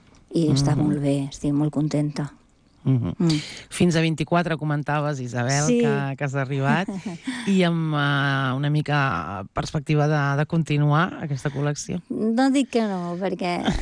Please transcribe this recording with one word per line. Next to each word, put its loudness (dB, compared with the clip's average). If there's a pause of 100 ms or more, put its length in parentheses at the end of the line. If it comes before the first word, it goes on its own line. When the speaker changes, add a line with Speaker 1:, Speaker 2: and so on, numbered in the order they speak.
(340)
Speaker 1:
i 2
està 4
Speaker 2:
Mhm. 2
Speaker 1:
molt 2
bé, 0
estic -2
molt 0
contenta. -2 (520)
Speaker 2:
Mhm. 2
Speaker 1:
Mm. 4 (400)
Speaker 2:
Fins 2
a 4
vint-i-quatre 0
comentaves, -2
Isabel, 0
Speaker 1:
Sí. 4
Speaker 2:
que, 0
que -4
has -4
arribat, 0
Speaker 1:
<laughs> -8
Speaker 2:
i 4
amb, 2
eh, 0
una 0
mica 0
perspectiva 0
de, 2
de 0
continuar 2
aquesta -4
col·lecció. -4
Speaker 1:
No 0
dic 0
que 0
no, -4
perquè -2 (180)